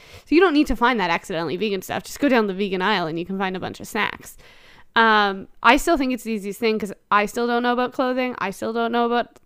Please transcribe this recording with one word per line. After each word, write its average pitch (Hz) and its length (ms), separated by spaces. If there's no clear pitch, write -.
So - 80
you 330 80
don't 359 100
need 294 140
to 240 100
find 240 240
that 175 80
accidentally 165 480
vegan 196 240
stuff. - 220
Just - 180
go 285 80
down 226 180
the 190 60
vegan 185 300
aisle 190 240
and 160 120
you 175 60
can 190 140
find 190 180
a 180 40
bunch 107 200
of 202 60
snacks. - 500
Um, 208 520
I 254 160
still 339 180
think 254 160
it's - 120
the 226 80
easiest 202 280
thing 220 180
'cause 196 140
I 208 140
still 240 220
don't 240 160
know 247 100
about 247 220
clothing. 254 440
I 196 120
still 220 240
don't 233 180
know 240 140
about 233 400